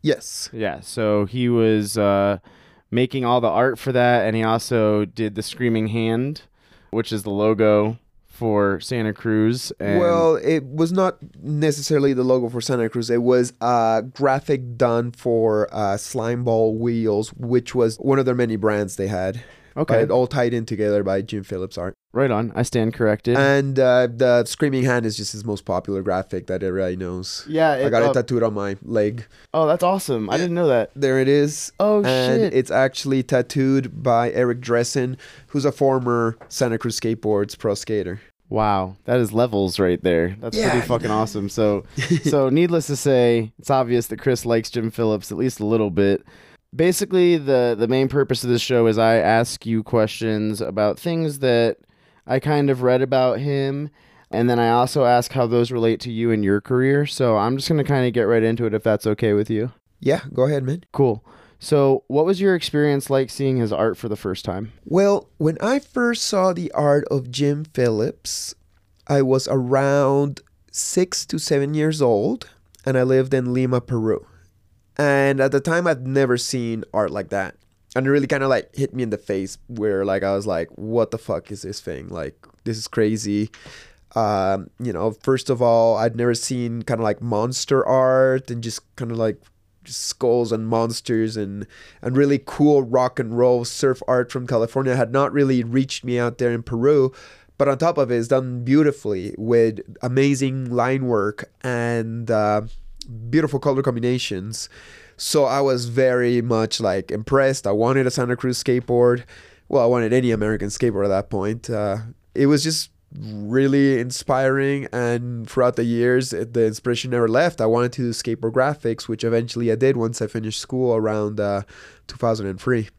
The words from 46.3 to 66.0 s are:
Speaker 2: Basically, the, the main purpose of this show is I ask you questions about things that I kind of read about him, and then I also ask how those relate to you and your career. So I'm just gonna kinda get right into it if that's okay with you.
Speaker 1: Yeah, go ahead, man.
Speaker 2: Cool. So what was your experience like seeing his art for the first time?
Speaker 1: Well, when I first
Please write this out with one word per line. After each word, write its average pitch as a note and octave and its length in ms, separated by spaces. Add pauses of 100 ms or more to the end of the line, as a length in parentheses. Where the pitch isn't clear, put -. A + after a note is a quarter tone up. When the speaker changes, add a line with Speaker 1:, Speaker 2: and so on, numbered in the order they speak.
Speaker 2:
Basically, F3 640
the, B2+ 400
the A2+ 100
main C3 200
purpose C3 360
of B2 60
this A#2+ 100
show A#2 260
is A2 120
I A2+ 180
ask A2+ 480
you A2 180
questions A2 800
about G#2 380
things E3 400
that A#2 400 (480)
I C3 140
kind D3 280
of B2+ 140
read B2+ 180
about B2+ 400
him, C#3 480 (420)
and A#2+ 200
then A#2+ 80
I A#2 120
also B2 340
ask A#2+ 280
how B2+ 140
those A#2+ 260
relate A2+ 280
to A#2+ 120
you A#2 180
and G#2+ 140
your G2+ 160
career. C3+ 460
So A#2+ 320
I'm A#2 180
just C3+ 140
gonna D3 140
kinda C3 260
get A2+ 140
right A2+ 180
into A2+ 240
it G#2+ 80
if G#2+ 80
that's G#2+ 240
okay G#2+ 260
with G#2 160
you. A#2 240 (260)
Speaker 1:
Yeah, D3 220 (140)
go B2+ 80
ahead, C#3 200
man. D3 300
Speaker 2:
Cool. A#2 320 (340)
So C#3 500
what D3 180
was F#3+ 120
your G3 160
experience D3 540
like C3+ 220
seeing C3+ 260
his A2+ 160
art G#2 240
for A2+ 140
the G#2 40
first F#2 300
time? G#2 280 (120)
Speaker 1:
Well, G3 540
when D#3 240
I B3+ 160
first A#3+ 460